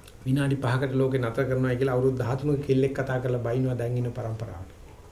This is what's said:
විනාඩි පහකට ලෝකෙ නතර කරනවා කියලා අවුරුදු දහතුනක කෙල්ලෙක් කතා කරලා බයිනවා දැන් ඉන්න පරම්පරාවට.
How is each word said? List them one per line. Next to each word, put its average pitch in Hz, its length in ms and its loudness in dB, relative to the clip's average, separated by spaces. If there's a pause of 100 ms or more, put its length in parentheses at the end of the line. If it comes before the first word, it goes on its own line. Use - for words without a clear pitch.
(200)
විනාඩි 135 360 2
පහකට 131 380 0
ලෝකෙ 131 240 2
නතර 123 260 0
කරනවා 127 300 2
කියලා 131 220 2
අවුරුදු 127 200 4
දහතුනක 135 460 0
කෙල්ලෙක් 135 320 4
කතා 127 240 -2
කරලා 123 240 0
බයිනවා 127 320 0
දැන් 120 220 -2
ඉන්න 123 140 0
පරම්පරාවට. 110 600 -8 (420)